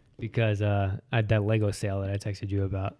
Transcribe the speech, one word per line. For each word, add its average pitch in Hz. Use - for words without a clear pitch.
because, 107
uh, 101
I 117
had 110
that 107
Lego 107
sale 98
that 98
I 101
texted 101
you 98
about. 98